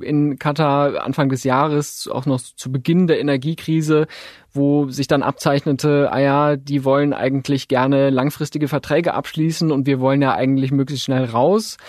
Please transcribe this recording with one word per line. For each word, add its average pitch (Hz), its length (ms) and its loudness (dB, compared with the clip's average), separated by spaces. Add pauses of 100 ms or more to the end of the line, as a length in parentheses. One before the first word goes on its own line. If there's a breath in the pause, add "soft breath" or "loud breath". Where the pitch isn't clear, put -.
in 147 380 0
Katar 143 680 0
Anfang 135 240 0
des 131 160 -2
Jahres, 147 640 0
auch 131 160 -6
noch 131 160 0
zu - 320 -12
Beginn 165 340 2
der 156 140 2
Energiekrise, 151 840 0 (460 loud breath)
wo 143 360 2
sich 135 180 -4
dann 143 160 0
abzeichnete, 143 880 0
ah - 80 -2
ja, 143 380 2
die 139 260 -4
wollen 139 300 2
eigentlich 135 560 -2
gerne 135 400 2
langfristige 143 600 -2
Verträge 151 440 0
abschließen 156 580 -2
und 135 160 0
wir 135 140 0
wollen 135 220 2
ja 131 120 2
eigentlich 131 380 0
möglichst 139 320 -2
schnell 131 220 0
raus, 151 500 0 (120 loud breath)